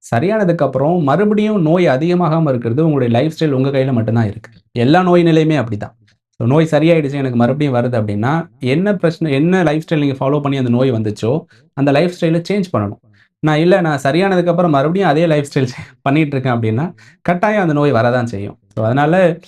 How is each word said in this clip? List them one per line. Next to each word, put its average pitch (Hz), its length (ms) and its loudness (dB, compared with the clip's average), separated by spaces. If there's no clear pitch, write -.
சரியானதுக்கு 175 420 0
அப்புறம் 151 460 0
மறுபடியும் 208 580 0
நோய் 170 260 2
அதிகமாகாம 160 600 0
இருக்கிறது 123 360 -2
உங்களுடைய 127 340 0
லைஃப் 156 200 -2
ஸ்டைல் 156 120 0
உங்க 131 180 0
கையில 131 220 0
மட்டும்தான் 117 360 0
இருக்கு. - 240 -12
எல்லா 139 320 2
நோய் 175 200 4
நிலையுமே 156 420 2
அப்படிதான். - 300 -10
So, - 180 -4
நோய் 156 240 2
சரியாயிடுச்சு, 156 420 2
எனக்கு 131 240 -4
மறுபடியும் 135 380 0
வருது 120 200 -2
அப்படின்னா, 113 520 -2
என்ன 165 340 0
பிரச்சனை, 165 400 -2
என்ன 175 300 2
லைஃப் 156 280 0
ஸ்டைல் 160 80 0
நீங்க 139 260 -2
ஃபாலோ 143 160 0
பண்ணி 139 160 -2
அந்த 127 120 0
நோய் 123 220 2
வந்துச்சோ, 113 540 -4
அந்த 139 180 0
லைஃப் 170 300 0
ஸ்டைலை 170 280 0
சேஞ்ச் 196 140 -2
பண்ணணும். 101 300 -6
நான் 151 180 0
இல்ல, 180 240 4
நான் 156 220 -2
சரியானதுக்கு 175 440 0
அப்புறம் 170 240 2
மறுபடியும் 160 380 0
அதே 156 160 2
லைஃப் 151 280 0
ஸ்டைல் 131 140 0
பண்ணிட்டு 143 360 0
இருக்கேன் 127 220 -2
அப்படின்னா, 113 340 -2
கட்டாயம் 202 400 0
அந்த 165 120 0
நோய் 147 200 2
வரதான் 120 300 2
செய்யும். 101 340 -8
So, 110 100 -2
அதனால 165 520 2